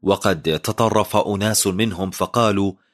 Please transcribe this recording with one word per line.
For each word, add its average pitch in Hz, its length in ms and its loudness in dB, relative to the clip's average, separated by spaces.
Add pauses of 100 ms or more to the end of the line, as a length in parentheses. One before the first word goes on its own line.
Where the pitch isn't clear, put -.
وقد 87 600 0
تطرف 107 520 0
أناس 104 520 0
منهم 95 440 -2
فقالوا 98 600 0 (200)